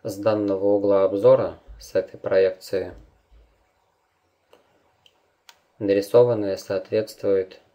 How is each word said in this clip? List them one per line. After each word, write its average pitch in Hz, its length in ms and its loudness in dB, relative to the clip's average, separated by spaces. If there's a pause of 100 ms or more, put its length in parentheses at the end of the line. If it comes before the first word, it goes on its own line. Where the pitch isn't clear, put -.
С 101 140 -10
данного 101 480 -2
угла 101 380 2
обзора, 101 560 2 (200)
с - 160 -18
этой - 240 -4
проекции, 95 760 -2 (2750)
нарисованное 101 760 2
соответствует 98 1040 -4 (140)